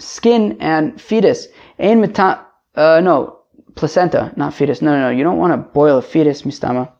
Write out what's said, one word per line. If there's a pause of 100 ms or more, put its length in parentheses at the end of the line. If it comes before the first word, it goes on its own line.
skin
and
fetus. (320)
Ein
mita-, (300)
uh,
no, (400)
placenta,
not
fetus.
No,
no,
no,
you
don't
wanna
boil
a
fetus,
mistama.